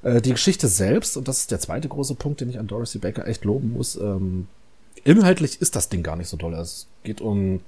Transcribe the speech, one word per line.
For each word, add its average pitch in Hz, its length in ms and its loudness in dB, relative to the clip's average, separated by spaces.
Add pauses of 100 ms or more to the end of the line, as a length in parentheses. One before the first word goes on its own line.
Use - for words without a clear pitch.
Äh, 120 200 4
die 127 100 2
Geschichte 143 360 2
selbst, 101 480 2
und 131 120 -6
das 131 120 0
ist - 100 -4
der 104 100 -2
zweite 139 280 -6
große 139 260 -4
Punkt, - 260 -4
den 123 80 -4
ich 123 100 -8
an 107 80 -6
Dorothy 110 320 -6
Baker 104 280 -4
echt - 180 -4
loben 110 280 2
muss, 123 240 -4
ähm, 95 500 -2 (580)
inhaltlich 180 560 6
ist - 160 0
das 104 120 -2
Ding 90 140 -2
gar 80 140 -4
nicht 87 120 -8
so - 80 -8
doll. 82 180 -6
Es 85 320 -10 (180)
geht 101 160 -8
um 98 480 0